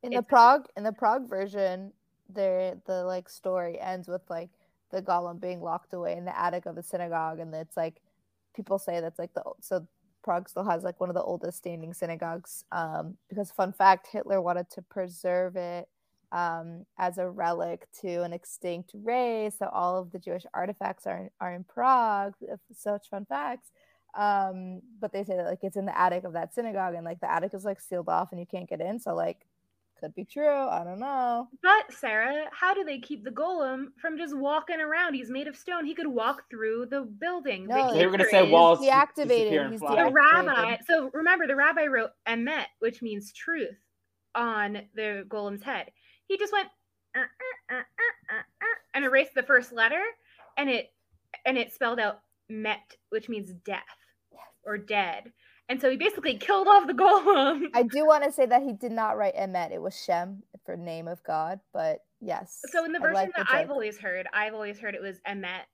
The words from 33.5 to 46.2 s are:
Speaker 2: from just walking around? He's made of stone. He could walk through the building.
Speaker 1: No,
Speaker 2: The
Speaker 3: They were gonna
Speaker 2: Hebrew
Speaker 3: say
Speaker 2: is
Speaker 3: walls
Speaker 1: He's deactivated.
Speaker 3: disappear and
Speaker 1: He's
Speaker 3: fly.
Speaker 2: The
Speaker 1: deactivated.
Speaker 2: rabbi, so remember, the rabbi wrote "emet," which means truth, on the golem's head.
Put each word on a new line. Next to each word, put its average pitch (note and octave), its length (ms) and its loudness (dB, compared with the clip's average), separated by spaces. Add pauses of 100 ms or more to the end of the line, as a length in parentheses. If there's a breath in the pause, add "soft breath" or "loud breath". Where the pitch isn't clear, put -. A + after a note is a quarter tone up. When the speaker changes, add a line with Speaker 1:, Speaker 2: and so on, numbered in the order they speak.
Speaker 2:
from D#4+ 160 -4
just D4+ 180 -8
walking D#4 460 -2
around? D#4+ 320 0
He's B3 160 -8
made C4+ 180 -6
of C#4 80 -12
stone. F4 300 -6
He D#4 80 -6
could E4 140 -6
walk B3 420 -2
through A3+ 380 -4
the C4+ 140 -4
building. A#3 640 -6
Speaker 1:
No, B3+ 240 2
Speaker 2:
The D#3+ 80 2
Speaker 3:
They F3+ 80 6
were F#3 40 2
gonna F#3+ 120 2
Speaker 2:
Hebrew F#3+ 160 6
Speaker 3:
say F#3 80 10
Speaker 2:
is D#3 40 4
Speaker 3:
walls E3+ 280 10
Speaker 1:
He's C4+ 100 4
deactivated. C#4 380 4
Speaker 3:
disappear G#3+ 380 4
and C3+ 80 -6
Speaker 1:
He's G#3+ 80 -8
Speaker 3:
fly. C#3+ 220 2
Speaker 2:
The B3+ 60 4
Speaker 1:
deactivated. D4+ 380 8
Speaker 2:
rabbi, A#3 300 2 (100)
so D#4+ 260 2
remember, E4 320 4
the C4+ 100 0
rabbi D4+ 300 4
wrote A#3 240 0 (180)
"emet," A#3 380 -2 (140)
which A#3+ 240 -4
means G3+ 300 -8
truth, C#4 440 -6 (560)
on G#3+ 480 -2 (140)
the G#3 340 -6
golem's G3+ 320 -6
head. A3 300 -8 (360)